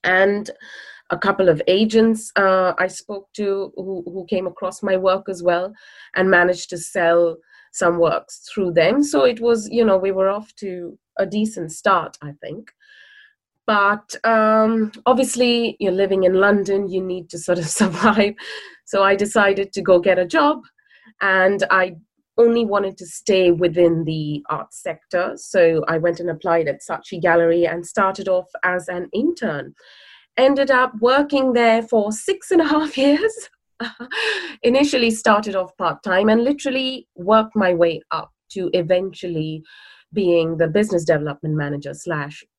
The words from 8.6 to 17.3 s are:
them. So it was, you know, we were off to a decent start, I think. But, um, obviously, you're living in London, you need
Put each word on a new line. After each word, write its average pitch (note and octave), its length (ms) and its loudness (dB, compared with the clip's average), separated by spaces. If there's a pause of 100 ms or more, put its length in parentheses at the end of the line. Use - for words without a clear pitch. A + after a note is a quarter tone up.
them. F3 300 4
So D4 220 2
it A#3 160 2
was, A3+ 280 0
you A#3 160 0
know, G3 140 4
we F#3+ 140 -2
were F#3+ 160 0
off G#3 320 -6
to F3+ 360 -12 (220)
a G3 80 0
decent G3+ 460 -4
start, - 500 -2
I D3 180 -14
think. G#3 300 -16 (960)
But, G#3 480 0 (100)
um, A3 680 2 (140)
obviously, A#3+ 720 0
you're G3 100 0
living F#3+ 320 0
in F#3 120 2
London, G3 540 2
you F#3 140 -4
need F#3 280 -10